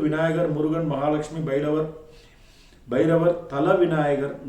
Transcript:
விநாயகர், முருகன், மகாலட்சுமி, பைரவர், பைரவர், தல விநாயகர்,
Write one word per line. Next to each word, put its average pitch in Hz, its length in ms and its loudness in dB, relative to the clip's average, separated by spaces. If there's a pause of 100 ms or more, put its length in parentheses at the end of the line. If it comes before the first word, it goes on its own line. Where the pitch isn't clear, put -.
விநாயகர், 160 500 0
முருகன், 156 360 0
மகாலட்சுமி, 151 580 -2
பைரவர், 151 400 0 (1000)
பைரவர், 165 440 4 (160)
தல 160 300 2
விநாயகர், 147 520 0 (140)